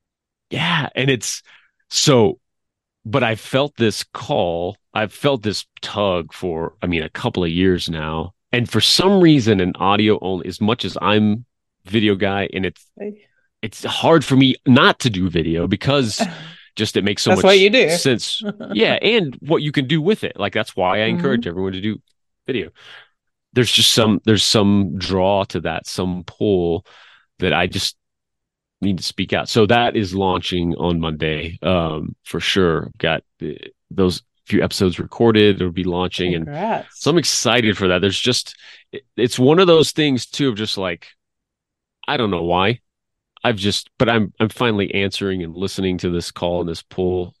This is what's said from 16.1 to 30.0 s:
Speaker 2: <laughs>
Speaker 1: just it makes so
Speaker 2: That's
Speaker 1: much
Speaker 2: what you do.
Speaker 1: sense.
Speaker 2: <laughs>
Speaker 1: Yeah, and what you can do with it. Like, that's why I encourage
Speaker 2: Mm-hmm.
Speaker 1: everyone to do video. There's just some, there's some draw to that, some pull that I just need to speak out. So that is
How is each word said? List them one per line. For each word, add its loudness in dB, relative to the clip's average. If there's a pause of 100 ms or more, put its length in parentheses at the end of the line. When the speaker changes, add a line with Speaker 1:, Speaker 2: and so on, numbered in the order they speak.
Speaker 2:
<laughs> -20
Speaker 1:
just -2
it 0
makes -2
so 0
Speaker 2:
That's 2
Speaker 1:
much 8
Speaker 2:
what 8
you 6
do. 4
Speaker 1:
sense. 0 (160)
Speaker 2:
<laughs> -12
Speaker 1:
Yeah, 2
and 0
what -2
you -4
can 0
do 0
with -2
it. -8
Like, -4
that's -4
why 0
I 0
encourage 0
Speaker 2:
Mm-hmm. -6
Speaker 1:
everyone -4
to -8
do -6 (460)
video. -6 (840)
There's 2
just 4
some, 4
there's 4
some 2
draw 0
to -8
that, -6
some -6
pull 0 (500)
that 0
I 2
just -6 (840)
need -2
to -8
speak -6
out. -2
So 4
that 2
is -2